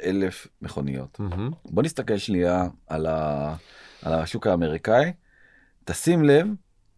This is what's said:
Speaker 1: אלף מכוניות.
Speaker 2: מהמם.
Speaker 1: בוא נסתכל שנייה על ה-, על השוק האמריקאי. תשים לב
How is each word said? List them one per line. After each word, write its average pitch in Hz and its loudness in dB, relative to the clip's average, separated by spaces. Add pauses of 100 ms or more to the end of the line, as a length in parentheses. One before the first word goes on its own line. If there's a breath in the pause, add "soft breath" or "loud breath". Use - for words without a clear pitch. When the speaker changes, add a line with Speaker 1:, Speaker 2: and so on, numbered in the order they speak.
Speaker 1:
אלף 95 -2 (140)
מכוניות. 69 -8
Speaker 2:
מהמם. 101 -4 (140)
Speaker 1:
בוא 107 0
נסתכל 120 -2
שנייה 90 0 (240)
על 80 -4
ה-, 76 -2 (460 loud breath)
על 80 -2
השוק 80 -2
האמריקאי. 98 2 (720 soft breath)
תשים 165 2
לב 147 6 (500)